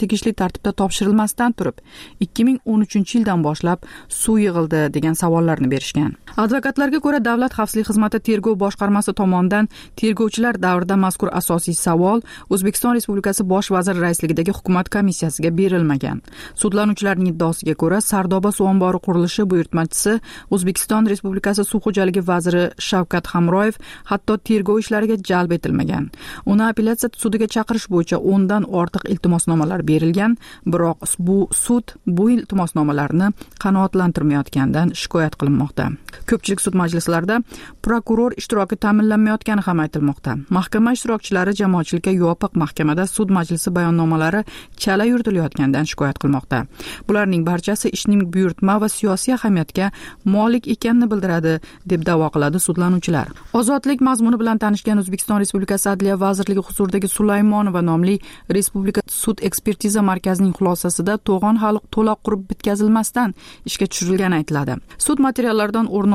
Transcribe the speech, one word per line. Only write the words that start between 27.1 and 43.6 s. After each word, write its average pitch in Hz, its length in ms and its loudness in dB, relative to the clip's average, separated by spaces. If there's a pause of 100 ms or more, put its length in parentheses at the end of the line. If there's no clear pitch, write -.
sudiga 220 320 0
chaqirish 226 360 -2
bo'yicha 175 260 0 (160)
o'ndan 196 300 2 (160)
ortiq 175 240 -2 (100)
iltimosnomalar 170 760 0
berilgan, 170 480 2 (280)
biroq 170 380 0 (160)
bu 185 320 2
sud - 400 0 (160)
bu 190 280 2
iltimosnomalarni 156 920 0 (360)
qanoatlantirmayotganidan 165 1400 2
shikoyat 160 340 -2
qilinmoqda. 143 540 0 (400)
Ko'pchilik 196 340 -2
sud 190 180 -2
majlislarida 170 600 0 (420)
prokuror 226 560 0
ishtiroki 202 400 -2
ta'minlanmayotgani 214 880 2
ham 170 160 2
aytilmoqda. 143 540 -2 (120)
Mahkama 220 460 2
ishtirokchilari 202 560 -2 (100)
jamoatchilikka 180 500 0 (120)
yopiq - 400 0
mahkamada 156 440 -2
sud 196 220 -2
majlisi 175 460 -2